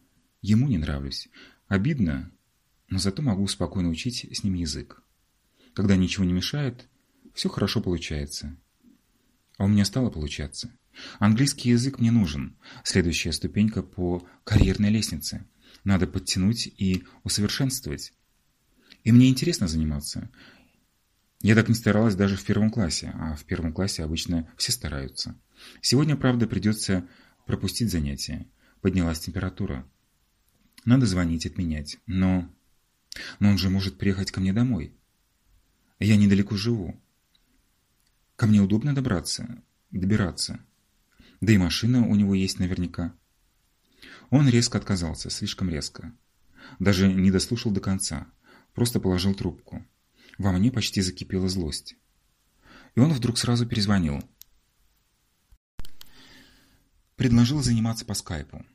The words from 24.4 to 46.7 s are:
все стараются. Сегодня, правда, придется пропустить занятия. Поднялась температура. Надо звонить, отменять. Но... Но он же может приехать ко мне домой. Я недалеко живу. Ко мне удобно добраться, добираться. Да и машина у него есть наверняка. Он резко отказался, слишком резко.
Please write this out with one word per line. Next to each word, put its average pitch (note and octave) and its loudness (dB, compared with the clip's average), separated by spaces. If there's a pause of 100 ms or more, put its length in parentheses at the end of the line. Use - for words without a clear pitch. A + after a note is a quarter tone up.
все - -6
стараются. - -8 (440)
Сегодня, D3 4
правда, B2 2
придется G2 -2 (380)
пропустить G2 -2
занятия. D2 -6 (340)
Поднялась E2+ 0
температура. F2 -8 (960)
Надо A#2+ 6
звонить, F2 0
отменять. D#2 -6
Но... F#2 0 (840)
Но G#2 4
он G2+ 4
же F#2 0
может F#2+ -2
приехать F#2+ -2
ко - -6
мне F#2+ 0
домой. A2+ -2 (1040)
Я G#2 6
недалеко G2+ 4
живу. G2+ -4 (1300)
Ко A2+ 0
мне G#2+ 6
удобно A2 2
добраться, - -6 (280)
добираться. F#2+ -2 (800)
Да F#2+ 2
и G#2+ 8
машина A2+ 2
у G#2 2
него G2+ 4
есть F#2+ 0
наверняка. F2 -4 (1160)
Он C#3+ 6
резко A#2 4
отказался, E2+ -4
слишком G2 -6
резко. D#2+ -10 (640)